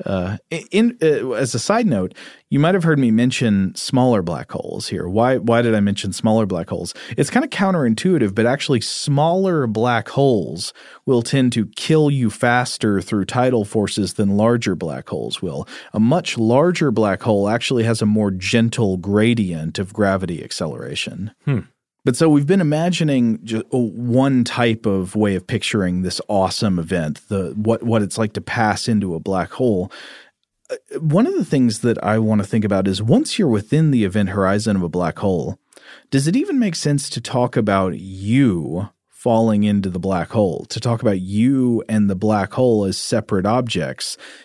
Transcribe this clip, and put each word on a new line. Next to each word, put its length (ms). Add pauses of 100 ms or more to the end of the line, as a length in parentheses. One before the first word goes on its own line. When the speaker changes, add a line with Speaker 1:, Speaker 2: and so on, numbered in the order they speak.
Speaker 1:
Uh, 320 (140)
i-, 180
in, 320
uh, 300
as 240
a 40
side 280
note, 260 (380)
you 80
might 160
have 80
heard 160
me 100
mention 640
smaller 480
black 300
holes 380
here. 200
Why, 280
why 260
did 100
I 60
mention 340
smaller 320
black 240
holes? 240 (240)
It's 140
kinda 160
counterintuitive, 880
but 100
actually 360
smaller 840
black 440
holes 640 (360)
will 160
tend 300
to 120
kill 460
you 180
faster 720
through 240
tidal 400
forces 500
than 220
larger 380
black 340
holes 320
will. 260 (240)
A 80
much 380
larger 540
black 320
hole 260
actually 360
has 180
a 20
more 240
gentle 680
gradient 840
of 140
gravity 500
acceleration. 880 (140)
Speaker 2:
Hmm. 140 (460)
Speaker 1:
But 120
so 100
we've 180
been 140
imagining 840
ju-, 180 (100)
uh, 40
one 680
type 420
of 300
way 200
of 120
picturing 540
this 260
awesome 500
event, 520
the, 260
what, 260
what 200
it's 160
like 160
to 80
pass 480
into 260
a 60
black 300
hole. 380 (800)
Uh, 60 (240)
one 260
of 80
the 120
things 340
that 240
I 160
want 220
to 40
think 200
about 240
is 120
once 380
you're 80
within 440
the 120
event 280
horizon 440
of 80
a 60
black 300
hole, 380 (540)
does 160
it 80
even 240
make 160
sense 340
to 120
talk 340
about 420
you 920 (180)
falling 560
into 260
the 80
black 340
hole, 340
to 160
talk 200
about 200
you 640
and 220
the 60
black 360
hole 320
as 140
separate 480
objects, 720 (280)